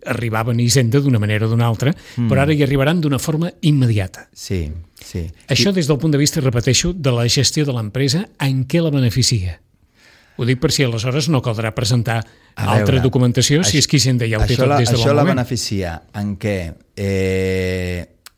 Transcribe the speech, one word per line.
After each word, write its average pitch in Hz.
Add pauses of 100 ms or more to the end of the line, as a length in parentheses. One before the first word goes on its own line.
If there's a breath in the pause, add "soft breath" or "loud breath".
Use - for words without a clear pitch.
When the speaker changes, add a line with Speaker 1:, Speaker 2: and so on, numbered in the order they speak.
Speaker 1:
arribaven 117
a 120
Hisenda 120
d'una 135
manera 104
o 113
d'una 117
altra, 120 (220 loud breath)
Speaker 2:
Mm. 117
Speaker 1:
però 131
ara 151
hi 147
arribaran 139
d'una 143
forma 160
immediata. 120
Speaker 2:
Sí, 82 (320)
sí. 85 (180 soft breath)
Speaker 1:
Això 131
Speaker 2:
I -
Speaker 1:
des 170
del 147
punt 156
de 139
vista, 151
repeteixo, 127
de 147
la 120
gestió 143
de 139
l'empresa, 127 (100)
en 135
què 170
la 165
beneficia? 117 (760 soft breath)
Ho 120
dic 127
per 156
si 143
aleshores 123
no 139
caldrà 113
presentar 113 (300 soft breath)
Speaker 2:
A - (120)
Speaker 1:
altra 107
Speaker 2:
veure, 131
Speaker 1:
documentació, 127
si -
Speaker 2:
això, -
Speaker 1:
és -
que 143
Hisenda 123
ja 107
ho 107
té 123
Speaker 2:
això 117
Speaker 1:
tot 131
Speaker 2:
la, 143
Speaker 1:
des 117
de 120
Speaker 2:
això 117
Speaker 1:
bon 143
Speaker 2:
la 143
Speaker 1:
moment. -
Speaker 2:
beneficia 101 (120)
en 101
què, 92 (220)
eh, 95 (320)